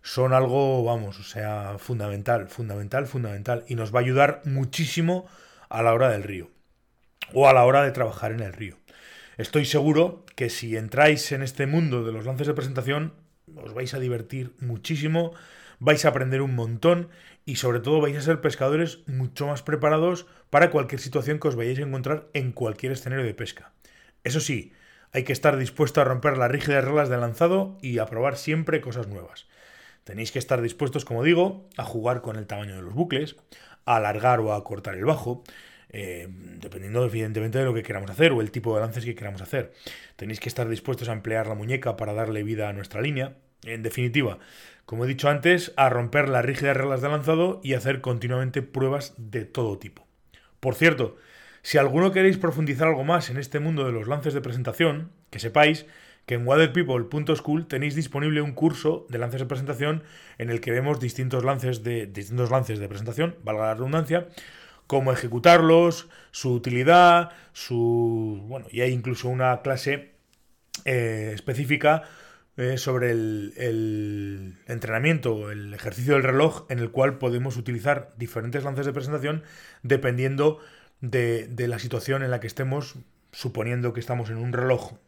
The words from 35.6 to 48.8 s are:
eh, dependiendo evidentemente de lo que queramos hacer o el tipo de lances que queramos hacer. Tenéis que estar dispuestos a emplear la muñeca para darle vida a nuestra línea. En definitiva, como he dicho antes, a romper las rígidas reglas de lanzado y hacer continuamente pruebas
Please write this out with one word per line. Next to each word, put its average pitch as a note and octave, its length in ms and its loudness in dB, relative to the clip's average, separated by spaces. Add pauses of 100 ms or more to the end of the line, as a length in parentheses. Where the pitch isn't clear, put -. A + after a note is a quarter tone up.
eh, F#2 380 -12 (320)
dependiendo F#2+ 440 -4
evidentemente A2 540 -2
de C3+ 60 0
lo B2 100 0
que A2+ 80 -2
queramos G2 280 -8
hacer D3 220 4
o A#2+ 80 0
el G#2+ 120 -2
tipo A2+ 220 -2
de G#2+ 60 2
lances A2+ 240 -6
que A#2 120 -8
queramos G2 260 -10
hacer. B2 300 -6 (420)
Tenéis G#2+ 240 -10
que - 100 -10
estar A#2 200 -4
dispuestos A#2 400 -6
a A#2 40 -6
emplear A2+ 360 -4
la A2 60 -6
muñeca A2 420 -4
para G#2 180 -6
darle G#2+ 300 -4
vida G#2+ 240 -4
a G2+ 40 -6
nuestra G2+ 280 -10
línea. C3+ 360 -4 (280)
En A2+ 200 -10
definitiva, A#2 560 0 (460)
como A2+ 180 -6
he C3 40 -2
dicho C#3 200 0
antes, E3 480 2
a C3+ 120 6
romper B2 400 2
las B2 160 2
rígidas C#3 320 0
reglas C3 240 0
de C#3 80 -2
lanzado D#3+ 540 0
y C3+ 120 -2
hacer C3 260 -2
continuamente B2 600 -2
pruebas C3+ 560 -2